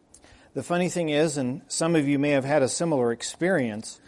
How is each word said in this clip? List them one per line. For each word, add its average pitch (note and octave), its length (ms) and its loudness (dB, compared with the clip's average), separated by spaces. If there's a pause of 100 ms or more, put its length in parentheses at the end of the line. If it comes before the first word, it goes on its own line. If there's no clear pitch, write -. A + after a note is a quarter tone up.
(540)
The C3+ 80 -6
funny F3 260 -2
thing E3 220 -4
is, D3+ 280 2
and C3+ 300 -4
some E3 280 0
of D3 120 4
you C#3+ 120 2
may D3 120 2
have C3+ 140 2
had C#3+ 160 2
a B2+ 80 2
similar C3+ 420 0
experience, A#2+ 960 -4